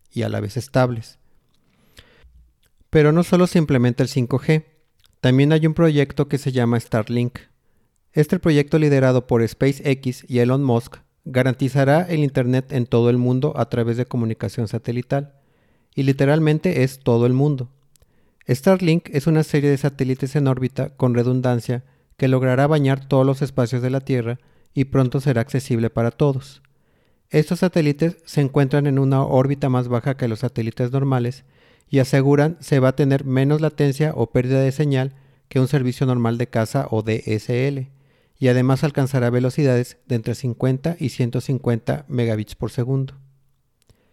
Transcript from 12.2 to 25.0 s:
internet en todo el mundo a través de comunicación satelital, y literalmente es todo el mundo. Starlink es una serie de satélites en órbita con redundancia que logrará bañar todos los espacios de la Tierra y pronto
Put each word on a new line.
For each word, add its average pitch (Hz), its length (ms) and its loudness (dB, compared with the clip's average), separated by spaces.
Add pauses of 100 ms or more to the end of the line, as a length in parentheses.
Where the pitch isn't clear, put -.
internet 131 500 0
en 123 120 -2
todo 120 240 2
el 120 80 2
mundo 127 400 0
a 120 140 -4
través 117 260 -2
de 123 80 -4
comunicación 113 640 -4
satelital, 127 680 -6 (580)
y 143 80 -4
literalmente 143 800 2
es - 140 -6
todo 117 260 2
el 123 80 2
mundo. 131 380 0 (760)
Starlink 170 640 2
es 143 160 -2
una 156 160 2
serie 143 280 0
de 135 80 0
satélites 135 580 -4
en 139 120 2
órbita 131 480 -4
con 123 180 0
redundancia 123 680 -2 (360)
que 135 100 0
logrará 131 380 2
bañar 135 420 0
todos 131 160 4
los 135 160 0
espacios 127 400 -2
de 127 80 -4
la 135 140 -2
Tierra 123 360 -4 (360)
y 139 100 0
pronto 135 360 0